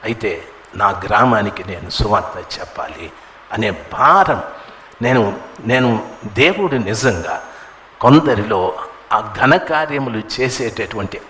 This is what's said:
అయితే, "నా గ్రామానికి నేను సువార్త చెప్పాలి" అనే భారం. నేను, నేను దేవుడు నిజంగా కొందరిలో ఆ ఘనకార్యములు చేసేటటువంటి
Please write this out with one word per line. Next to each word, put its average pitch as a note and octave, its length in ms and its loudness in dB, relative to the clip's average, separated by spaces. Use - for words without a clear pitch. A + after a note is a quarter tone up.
అయితే, A2 400 -4
"నా F#2+ 140 2
గ్రామానికి G#2 720 0
నేను F2+ 260 -10
సువార్త - 680 -2
చెప్పాలి" - 520 -12
అనే G#2 180 0
భారం. D#3 720 2
నేను, A#2 360 2
నేను A#2 400 2
దేవుడు D3+ 500 2
నిజంగా A2 680 -2
కొందరిలో A2 720 4
ఆ A2 260 -2
ఘనకార్యములు C#3+ 1000 0
చేసేటటువంటి A2 880 -4